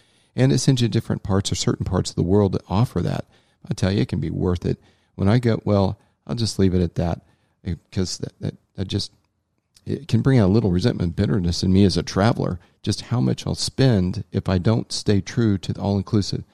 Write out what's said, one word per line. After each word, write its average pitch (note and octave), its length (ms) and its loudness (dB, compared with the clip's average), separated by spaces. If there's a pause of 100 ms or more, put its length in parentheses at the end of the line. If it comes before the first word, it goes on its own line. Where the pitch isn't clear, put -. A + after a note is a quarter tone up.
(360)
And C3 160 4
it's C3+ 160 0
into B2 200 4
different - 360 -4
parts G2 260 -2
or - 60 -4
certain - 280 -2
parts - 260 -2
of - 60 -14
the - 60 0
world F#2+ 300 2
that - 160 -4
offer G2 340 0
that. - 220 -4 (440)
I - 60 -6
tell F#2 160 -2
you, G#2 120 0
it B2+ 60 -2
can - 120 -4
be D#2+ 100 -4
worth F2+ 340 -2
it. F2+ 140 -2 (380)
When G2 120 0
I A2+ 100 4
go, A#2 260 0
well, G2+ 340 2 (280)
I'll - 100 -6
just A2+ 240 -2
leave F#2+ 140 4
it F2+ 80 2
at E2 120 -2
that, F2 280 -2 (420)
eh, F2 100 -4 (160)
'cause - 280 -4
that, - 220 -10
that, G#2 140 -6 (220)
that G2 100 -6
just, G2+ 240 -6 (760)
it G#2+ 220 -8
can A2+ 160 0
bring C3+ 160 4
out G#2 80 6
a F#2 60 4
little G#2+ 180 2
resentment, F2+ 460 0
bitterness G2 480 -2
in F#2 80 2
me G2 120 6
as E2+ 120 4
a E2+ 80 0
traveler, F#2 560 0 (220)
just - 180 -4
how A#2+ 200 -2
much B2+ 240 -2
I'll F2+ 120 -4
spend G#2 720 0
if - 180 -4
I F#2+ 100 2
don't A2 340 0
stay G#2 280 0
true G#2+ 380 0
to - 140 -6
the - 80 -12
all-inclusive. G2 720 -2